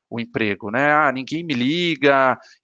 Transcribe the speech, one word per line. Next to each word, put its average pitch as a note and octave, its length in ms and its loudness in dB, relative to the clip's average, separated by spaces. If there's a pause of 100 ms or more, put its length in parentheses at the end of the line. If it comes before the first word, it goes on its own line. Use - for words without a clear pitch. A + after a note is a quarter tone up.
o A2+ 100 -8
emprego, A2+ 520 -4
né? C#3 200 2
"Ah, D3+ 220 4
ninguém C3 320 -8
me E3 80 -6
liga", C#3 840 2 (260)